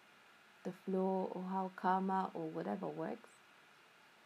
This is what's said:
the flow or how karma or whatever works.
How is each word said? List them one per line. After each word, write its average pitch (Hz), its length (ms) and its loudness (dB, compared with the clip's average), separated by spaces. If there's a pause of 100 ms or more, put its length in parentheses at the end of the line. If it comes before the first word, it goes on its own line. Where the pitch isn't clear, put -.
(640)
the 185 80 -4
flow 190 600 2
or 185 180 -4
how 190 260 0
karma 190 580 4
or 165 160 -4
whatever 175 380 -2
works. 156 420 -6 (960)